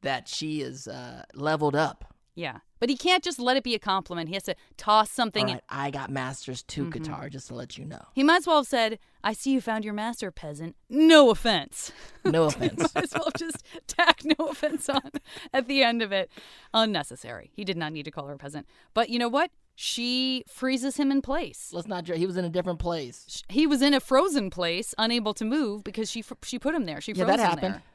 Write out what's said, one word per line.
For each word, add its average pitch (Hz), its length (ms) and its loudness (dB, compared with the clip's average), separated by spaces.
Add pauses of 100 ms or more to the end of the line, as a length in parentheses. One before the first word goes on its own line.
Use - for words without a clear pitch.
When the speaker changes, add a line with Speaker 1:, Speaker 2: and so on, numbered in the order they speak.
Speaker 1:
that 131 260 -4
she 156 340 -6
is, 131 260 -10
uh, 123 380 -14 (100)
leveled 147 400 2
up. - 400 -2 (200)
Speaker 2:
Yeah, 143 240 -8 (200)
but 233 80 0
he 269 80 2
can't 359 260 2
just 349 160 -6
let 247 200 2
it 269 80 -2
be 240 100 -2
a 214 40 -2
compliment. 180 500 -4
He 185 60 -8
has 196 80 -6
to 185 120 -4 (220)
toss 214 340 4
something 214 340 0
Speaker 1:
All - 40 0
Speaker 2:
in. - 60 -2
Speaker 1:
right, 117 120 -12
I 139 240 -4
got 139 180 -8
masters 131 540 -8
too, - 220 -6
Speaker 2:
Mm-hmm. 165 180 -8
Speaker 1:
Katara, 151 260 -10
just 135 180 -16
to - 80 -14
let 127 220 -12
you - 60 -14
know. - 180 -14 (120)
Speaker 2:
He 269 100 2
might 330 140 6
as 359 100 0
well 320 100 4
have 277 100 2
said, 226 300 0 (280)
"I 214 80 -2
see 269 180 -4
you 262 80 4
found 220 240 -4
your 208 120 -6
master, 214 360 -6
peasant." 151 460 -12 (120)
No 302 420 10
offense. - 680 -2
<laughs> - 260 -20
Speaker 1:
No 330 200 4
offense. 311 340 0
Speaker 2:
<laughs> 330 180 0
Might - 100 0
as - 80 -8
well 320 220 -2
just 330 300 -8 (220)
tack - 360 4
"no 302 240 2
offense" 302 400 -4
on 277 240 0 (420)
at 269 140 0
the 277 160 4
end 233 180 2
of 202 120 -4
it. 190 160 0 (440)
Unnecessary. 147 800 -2
He 208 120 -10
did 185 100 -2
not 156 160 -6
need 156 120 -10
to - 80 -12
call 143 160 -10
her 143 80 -10
a - 20 -18
peasant. 143 300 -12 (260)
But 226 160 2
you 233 100 -2
know 240 100 0
what? 294 220 0 (240)
She 254 720 -4
freezes 262 500 -2
him 277 140 2
in 277 100 2
place. - 520 -6
Speaker 1:
Let's 175 140 -8
not 180 180 -6
dr-, 170 120 -4
he 170 80 0
was 185 120 -4
in 180 80 -2
a 170 40 -2
different 175 300 -2
place. 165 480 -6
Speaker 2:
Sh-, - 260 -14
he 302 140 4
was 277 140 4
in 285 120 6
a 269 60 4
frozen 269 500 2
place, 175 480 -2
unable 220 360 0
to 214 100 -6
move 220 400 -2
because 220 260 -6
she 226 120 -8
fr-, 226 220 -14
she - 160 -8
put 294 160 -2
him 269 100 0
there. 156 160 -8
She - 120 -10
Speaker 1:
Yeah, 180 120 2
Speaker 2:
froze 190 120 4
Speaker 1:
that - 20 2
Speaker 2:
him 208 100 4
Speaker 1:
happened. 175 260 -2
Speaker 2:
there. 170 80 -16 (120)